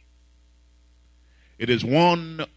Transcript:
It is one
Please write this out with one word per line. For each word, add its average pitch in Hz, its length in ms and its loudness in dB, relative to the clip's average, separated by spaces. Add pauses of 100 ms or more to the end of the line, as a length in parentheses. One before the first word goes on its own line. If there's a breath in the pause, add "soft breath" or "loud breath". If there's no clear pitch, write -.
(1600 soft breath)
It 117 120 -4
is 113 140 0
one 160 600 0 (120)